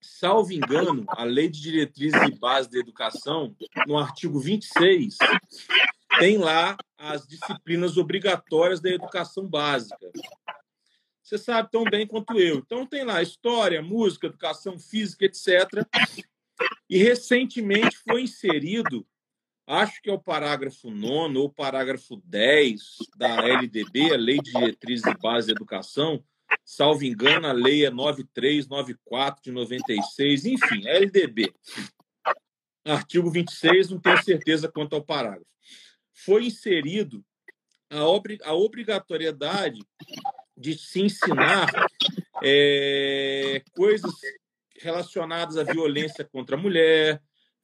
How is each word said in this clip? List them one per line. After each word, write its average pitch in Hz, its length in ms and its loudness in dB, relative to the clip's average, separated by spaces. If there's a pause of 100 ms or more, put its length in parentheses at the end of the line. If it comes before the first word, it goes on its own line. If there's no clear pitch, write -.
salvo 190 520 0
engano, 151 560 0
a 117 160 -6
Lei 135 240 2
de 151 120 -8
Diretrizes 151 640 0
e - 160 0
Bases 127 320 0
da 123 80 -4
Educação, 120 760 -6 (320)
no 147 120 0
artigo 143 400 -4
vinte 185 240 -2
e - 60 -16 (100)
seis, 170 400 4 (1000)
tem 202 200 6
lá 170 380 0 (200)
as 151 300 -10
disciplinas 170 720 -4
obrigatórias 175 840 0
da 175 80 -2
educação 185 600 -6
básica. 135 600 -4 (1120)
Você - 140 -10
sabe 226 360 -4
tão 233 120 0
bem 208 220 0
quanto 220 320 -4
eu. 165 200 4
Então, 240 280 -8
tem 277 180 -6
lá 202 160 -2
história, 180 600 0
música, 185 460 0
educação 170 500 -8
física, 202 480 -4
et 190 80 0
cetera. 196 520 2 (1000)
E - 80 0
recentemente 240 1040 2
foi 233 240 -2
inserido, 170 840 -2 (640)
acho 196 340 -2
que - 80 -8
é 202 40 -2
o 175 80 -4
parágrafo 143 680 -4
nono 131 520 -2
ou 143 100 0
parágrafo 131 720 -6
dez 113 720 2 (200)
da 117 280 0
L 127 220 4
D 107 240 -6
B, 151 240 2
a - 20 2
Lei 123 220 2
de 135 140 -6
Diretrizes 117 520 -2
e 110 140 0
Bases 113 300 -2
da 110 40 0
Educação, 110 680 -4 (420)
salvo 143 400 2
engano, 143 440 2
a 135 40 0
lei 135 320 4
é 135 60 2
nove 135 420 -4
três, 135 360 0
nove 131 360 -8
quatro 139 380 0
de 131 80 -14
noventa 123 420 -6
e 104 100 0
seis, 143 440 2
enfim, 120 400 0
a 135 60 0
L 196 180 6
D 185 160 4
B. 110 260 -2 (1300)
Artigo 156 460 0
vinte 170 200 -2
e - 60 -14
seis, 180 340 4
não 185 80 -8
tenho 175 240 4
certeza 160 460 0
quanto 151 260 -6
ao 147 80 -4
parágrafo. 117 420 -6 (680)
Foi 220 320 2
inserido 165 800 -4 (680)
a 151 160 0
obri-, 202 380 2
a 156 100 -2
obrigatoriedade 175 1300 -4 (760)
de 147 220 -8
se - 240 -4
ensinar, 185 640 2 (760)
é, 139 1200 0 (100)
coisas 202 400 0 (680)
relacionadas 165 800 -6
à 151 60 0
violência 151 600 -2
contra 131 320 -8
a - 20 -6
mulher, 160 600 4 (440)